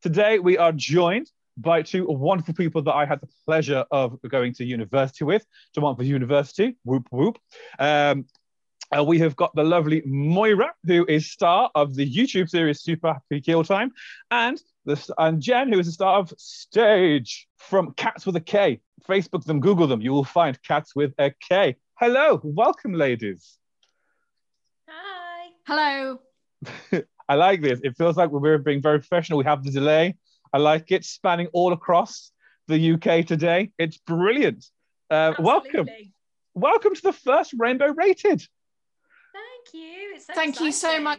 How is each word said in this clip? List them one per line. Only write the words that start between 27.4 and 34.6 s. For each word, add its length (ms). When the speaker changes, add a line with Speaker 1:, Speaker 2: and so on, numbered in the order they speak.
Speaker 1:
this. 220
It 120
feels 200
like 160
we're 260
being 240
very 160
professional. 400
We 60
have 180
the 80
delay. 460
I 60
like 340
it, 120
spanning 480
all 200
across 580
the 100
U 200
K 260
today. 520
It's 200
brilliant. 680